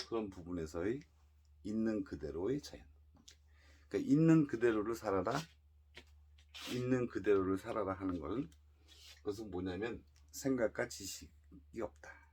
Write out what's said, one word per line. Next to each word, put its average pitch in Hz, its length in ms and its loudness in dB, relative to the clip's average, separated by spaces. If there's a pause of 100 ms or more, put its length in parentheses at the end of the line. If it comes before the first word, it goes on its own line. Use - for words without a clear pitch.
그런 110 220 -2
부분에서의 87 680 -4 (640)
있는 110 400 0
그대로의 90 580 -4
자연. - 220 -16 (1040)
그러니까 101 240 0
있는 160 340 8
그대로를 113 480 2
살아라, 107 460 0 (1300)
있는 127 340 2
그대로를 98 520 2
살아라 104 360 -2
하는 90 260 -2
것은, 113 300 -4 (680)
그것은 104 320 -6
뭐냐면 95 540 -4 (260)
생각과 123 580 0
지식이 - 920 -14
없다. - 300 -8 (220)